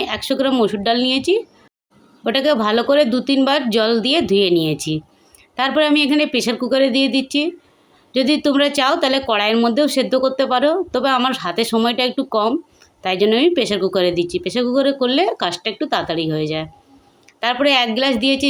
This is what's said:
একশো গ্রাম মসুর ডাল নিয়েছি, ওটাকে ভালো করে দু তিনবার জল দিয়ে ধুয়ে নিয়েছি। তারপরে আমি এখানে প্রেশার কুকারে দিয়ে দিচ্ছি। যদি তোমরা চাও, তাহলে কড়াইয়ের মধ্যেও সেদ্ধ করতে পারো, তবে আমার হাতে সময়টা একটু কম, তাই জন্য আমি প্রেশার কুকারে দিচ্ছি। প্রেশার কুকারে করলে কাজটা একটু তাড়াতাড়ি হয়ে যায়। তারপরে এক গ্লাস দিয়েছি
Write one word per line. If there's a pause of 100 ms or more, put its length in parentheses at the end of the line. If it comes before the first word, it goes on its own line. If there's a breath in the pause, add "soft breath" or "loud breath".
একশো
গ্রাম
মসুর
ডাল
নিয়েছি, (880 soft breath)
ওটাকে
ভালো
করে
দু
তিনবার (100)
জল (100)
দিয়ে
ধুয়ে
নিয়েছি। (640 soft breath)
তারপরে
আমি
এখানে
প্রেশার
কুকারে
দিয়ে
দিচ্ছি। (760 soft breath)
যদি
তোমরা
চাও,
তাহলে
কড়াইয়ের
মধ্যেও
সেদ্ধ
করতে
পারো, (220)
তবে
আমার
হাতে
সময়টা
একটু
কম, (520 soft breath)
তাই
জন্য
আমি
প্রেশার
কুকারে
দিচ্ছি।
প্রেশার
কুকারে
করলে (160)
কাজটা
একটু
তাড়াতাড়ি
হয়ে
যায়। (720)
তারপরে
এক
গ্লাস
দিয়েছি